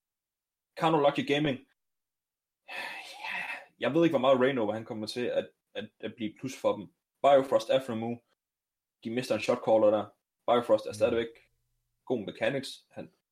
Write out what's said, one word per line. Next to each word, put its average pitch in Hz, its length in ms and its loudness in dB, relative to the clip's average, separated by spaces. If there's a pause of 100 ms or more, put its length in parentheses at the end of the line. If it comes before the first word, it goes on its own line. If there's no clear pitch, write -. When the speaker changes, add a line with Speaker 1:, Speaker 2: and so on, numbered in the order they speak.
(760)
Speaker 1:
Carno 165 220 2
Logic 143 300 2
Gaming. 143 300 0 (1120)
Ja, - 720 -12 (380)
jeg 123 140 0
ved 170 100 6
ikke, 160 80 4
hvor 135 60 0
meget 127 220 4
Reignover 123 320 2
han 110 120 -8
kommer 107 220 -8
til 123 140 -8
at, 104 300 -2 (240)
at, 104 140 -10 (120)
at 107 140 -10
blive 107 240 -8
plus 127 180 -10
for 101 200 -2
dem. 98 100 -14 (360)
Biofrost, 135 480 4
Aphromoo, 120 520 -4 (840)
de 113 60 -6
mister 123 240 -2
en 107 60 -2
shotcaller 110 500 4
der. 104 140 0 (420)
Biofrost 117 400 2
er - 40 -10
Speaker 2:
Mm. 107 40 -12
Speaker 1:
stadigvæk 117 320 2 (800)
god 123 220 -2
mechanics. 127 640 -6
Han - 140 -14
er - 40 -18 (240)